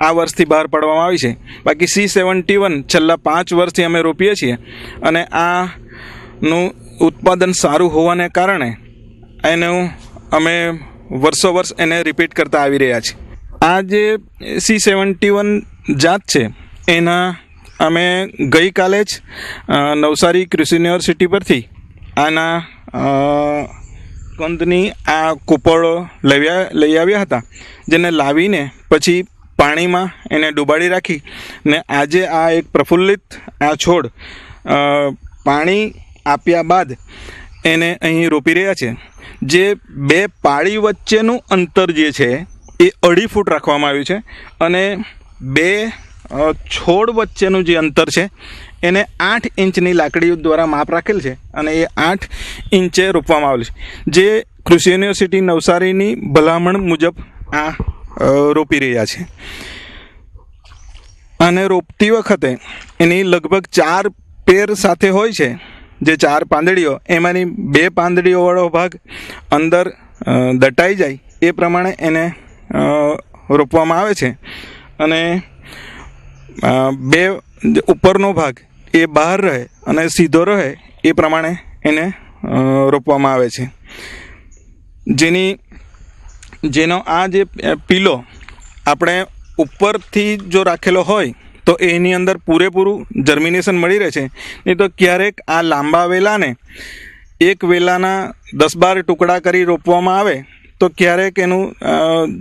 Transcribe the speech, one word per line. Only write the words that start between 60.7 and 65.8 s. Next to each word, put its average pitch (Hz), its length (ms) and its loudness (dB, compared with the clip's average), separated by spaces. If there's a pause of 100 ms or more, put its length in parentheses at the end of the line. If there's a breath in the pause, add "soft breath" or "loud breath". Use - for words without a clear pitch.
અને 180 260 2
રોપતી 190 440 0
વખતે 180 480 0 (420 loud breath)
એની 175 220 2
લગભગ 175 500 -2
ચાર 180 360 0 (380)
પેર 208 280 4
સાથે 190 340 0
હોય 202 240 0
છે, 135 260 -2 (440 loud breath)